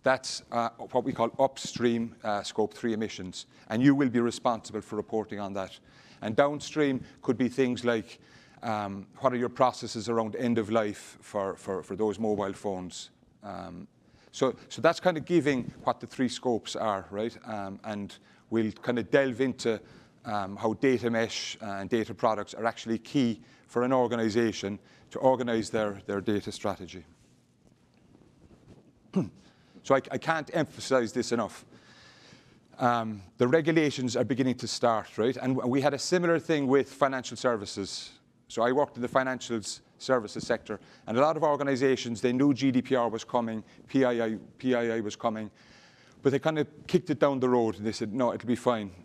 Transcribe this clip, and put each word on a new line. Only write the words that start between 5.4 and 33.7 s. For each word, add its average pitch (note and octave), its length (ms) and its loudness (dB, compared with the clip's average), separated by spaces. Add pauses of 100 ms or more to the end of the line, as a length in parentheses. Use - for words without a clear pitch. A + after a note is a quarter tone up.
that. F#2+ 240 -8 (460)
And A2 120 -4
downstream C#3+ 720 2 (160)
could A#2+ 160 0
be B2+ 100 2
things B2 380 0
like, A#2 340 -2 (440)
um, G2+ 420 -4 (140)
what C3 120 4
are B2 60 -2
your A#2+ 120 0
processes A#2+ 600 0
around A2+ 280 0
end A#2+ 200 2
of G#2+ 140 0
life G#2+ 500 -2
for, G2 340 -4
for, F#2+ 280 -6
for G2 120 -8
those G#2 220 0
mobile G#2 360 -2
phones? F#2 580 -8 (320)
Um, F2+ 440 -12 (440)
so, C3 240 0 (140)
so - 120 -10
that's D#3+ 180 4
kind F3+ 180 2
of C#3+ 80 -6
giving C#3+ 460 2 (120)
what B2 160 0
the A2+ 80 -12
three B2+ 220 0
scopes - 460 -2
are, G2 360 -2
right? G#2+ 340 -4
Um, G2 380 -8
and G#2 340 -8 (320)
we'll A2 220 2
kind B2 280 -2
of G2+ 100 -6
delve C3+ 320 2
into, A#2+ 380 0 (460)
um, G2+ 320 -4
how A2 160 0
data A#2+ 360 2
mesh, A2+ 500 -2
uh, G2+ 200 -10
and F#2 100 -8
data A2+ 240 0
products G#2 400 0
are A2 120 -6
actually A2+ 340 -2
key A#2+ 420 0 (260)
for A#2+ 160 0
an B2+ 80 2
organization A2+ 840 2 (320)
to - 100 -8
organize A#2+ 520 2
their, G#2 340 -2
their G2+ 160 -2
data G#2 300 -2
strategy. F#2 520 -6 (2000)
<clears throat> G3+ 40 0 (680)
So C3+ 120 4
I, C3 60 2 (100)
I C3+ 60 -4
can't D#3+ 360 -2
emphasize B2+ 580 0
this B2 200 -2
enough. A#2 340 -2 (1120)
Um, A2+ 420 0 (160)
the B2 100 4
regulations D3 680 2